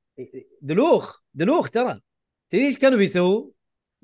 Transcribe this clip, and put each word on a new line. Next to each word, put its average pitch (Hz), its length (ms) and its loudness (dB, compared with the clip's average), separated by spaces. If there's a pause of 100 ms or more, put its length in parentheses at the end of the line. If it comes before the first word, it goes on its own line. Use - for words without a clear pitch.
(640)
دلوخ، 196 580 0 (140)
دلوخ 233 360 0
ترى. 220 300 -4 (500)
تدري 220 140 0
إيش 285 140 -2
كانوا 262 200 4
بيسووا؟ 190 520 0 (540)